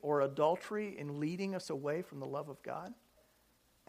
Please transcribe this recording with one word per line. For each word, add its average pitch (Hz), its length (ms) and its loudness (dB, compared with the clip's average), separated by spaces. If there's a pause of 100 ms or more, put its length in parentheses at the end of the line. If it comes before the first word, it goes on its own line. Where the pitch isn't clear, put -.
or 147 180 4
adultery 165 800 2
in 147 220 -4
leading 180 340 0
us - 160 -4
away 147 320 0
from 143 180 -12
the 135 60 -4
love 143 240 -4
of 135 120 -12
God. 175 300 -6 (960)